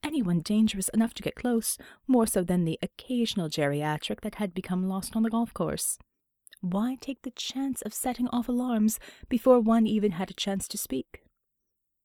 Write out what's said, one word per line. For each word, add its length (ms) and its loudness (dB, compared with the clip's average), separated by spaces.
anyone 380 0
dangerous 480 2
enough 260 0
to 80 -12
get 140 -4
close, 420 0
more 200 4
so 160 2
than 220 2
the 180 -2
occasional 680 -2
geriatric 760 -2
that 140 -8
had 180 -4
become 340 -2
lost 260 -4
on 80 2
the 80 2
golf 240 0
course. 440 -2
Why 400 -2
take 220 -10
the 80 -8
chance 520 -6
of 120 -8
setting 340 -4
off 200 -2
alarms 500 2
before 320 6
one 260 4
even 260 2
had 180 -4
a 40 -14
chance 340 -4
to 100 -10
speak? 440 -8